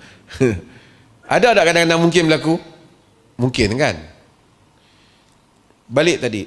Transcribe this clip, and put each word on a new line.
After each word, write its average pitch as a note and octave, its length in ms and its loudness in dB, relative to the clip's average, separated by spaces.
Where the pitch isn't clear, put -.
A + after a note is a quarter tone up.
<laughs> - 720 -16
Ada A3+ 160 4
tak G3 120 4
kadang-kadang E3+ 360 2
mungkin E3+ 280 2
berlaku? D#3 260 0
Mungkin B2 360 0
kan? B2+ 200 -2
Balik D#3 320 0
tadi, A2 240 -6